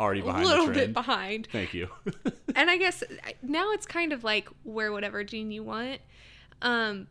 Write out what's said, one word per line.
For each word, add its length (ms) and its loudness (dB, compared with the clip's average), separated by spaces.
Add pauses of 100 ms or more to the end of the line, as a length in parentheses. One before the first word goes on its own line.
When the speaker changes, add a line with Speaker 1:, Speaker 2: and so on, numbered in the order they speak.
Speaker 1:
Already 180 2
Speaker 2:
a 60 -2
Speaker 1:
behind 200 2
the 40 6
Speaker 2:
little 180 8
bit 60 2
Speaker 1:
trend. 200 4
Speaker 2:
behind. 580 -2
Speaker 1:
Thank 220 -2
you. 220 -2
<laughs> 640 -4
Speaker 2:
And 120 6
I 80 6
guess 260 0 (380)
now 300 0
it's 140 -2
kind 280 -2
of 120 -6
like, 240 0 (160)
wear 260 -2
whatever 340 -4
jean 260 -8
you 120 -8
want. 360 -6 (600)
Um, 500 0